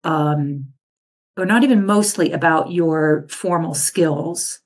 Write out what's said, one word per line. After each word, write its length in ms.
um, 640
or 80
not 180
even 220
mostly 460
about 400
your 580
formal 440
skills. 920